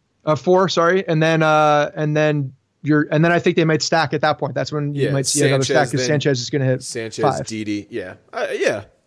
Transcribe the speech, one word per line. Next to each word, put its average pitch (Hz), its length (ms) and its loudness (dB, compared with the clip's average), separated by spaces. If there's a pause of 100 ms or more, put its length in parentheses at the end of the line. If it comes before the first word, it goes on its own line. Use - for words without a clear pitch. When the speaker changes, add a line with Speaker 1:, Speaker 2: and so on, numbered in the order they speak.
(240)
Speaker 1:
Uh, 151 120 2
four, 180 320 2
sorry. 175 380 2
And 156 160 0
then, 160 200 2
uh, 151 520 4
and 151 220 -2
then 147 380 0 (280)
you're, 151 280 2
and 156 140 2
then 170 80 4
I 170 80 4
think 180 160 0
they 165 80 2
might 156 180 2
stack 160 320 0
at 147 80 0
that 151 160 0
point. 127 160 -6
That's 135 180 -4
when 147 220 -4
you 135 120 -2
Speaker 2:
Yeah, 139 60 -2
Speaker 1:
might 139 140 -2
see - 200 -2
another 135 180 2
Speaker 2:
Sanchez, - 20 -4
Speaker 1:
stack 143 240 2
'cause 135 100 -2
Speaker 2:
then 127 60 -2
Speaker 1:
Sanchez 139 340 0
is 117 100 -8
gonna 139 140 -2
hit 131 180 0
Speaker 2:
Sanchez, 113 400 -8
Speaker 1:
five. 143 240 -2
Speaker 2:
Didi. 107 440 -6
Yeah. 98 240 -10 (180)
Uh, 233 140 -6 (100)
yeah. 127 280 -2 (220)